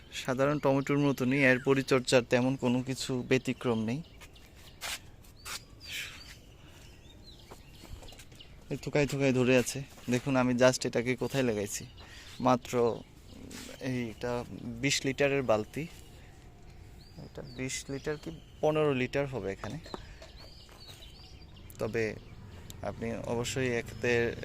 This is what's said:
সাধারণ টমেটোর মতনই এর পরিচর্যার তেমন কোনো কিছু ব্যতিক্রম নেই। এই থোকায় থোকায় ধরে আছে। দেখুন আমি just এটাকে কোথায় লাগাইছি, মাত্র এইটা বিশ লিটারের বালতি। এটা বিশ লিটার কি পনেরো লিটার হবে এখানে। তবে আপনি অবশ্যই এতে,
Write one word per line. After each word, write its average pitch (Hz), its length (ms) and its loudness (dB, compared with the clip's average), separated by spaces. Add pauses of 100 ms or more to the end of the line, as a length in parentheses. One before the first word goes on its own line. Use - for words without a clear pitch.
(140)
সাধারণ 135 460 0
টমেটোর 139 380 2
মতনই 139 460 2
এর 127 200 8
পরিচর্যার 135 680 4
তেমন 127 260 4
কোনো 127 280 2
কিছু 127 460 -4
ব্যতিক্রম 127 540 2
নেই। 127 180 -2 (4000)
এই 143 80 -4
থোকায় 147 300 2
থোকায় 139 260 4
ধরে 127 240 6
আছে। 135 260 0 (260)
দেখুন 127 260 2
আমি 127 180 4
just 127 340 6
এটাকে 123 280 0
কোথায় 127 280 0
লাগাইছি, 104 420 0 (540)
মাত্র 120 600 2 (800)
এইটা 120 680 -4 (160)
বিশ 120 440 -2
লিটারের 139 380 2
বালতি। 113 440 2 (1300)
এটা - 240 -14
বিশ 131 480 -8
লিটার 139 280 -4
কি 160 140 -10 (300)
পনেরো 151 320 4
লিটার 131 340 0
হবে 101 240 -4
এখানে। 104 260 -8 (2000)
তবে 110 360 -2 (720)
আপনি 113 240 -6
অবশ্যই 120 560 -2
এতে, 117 760 0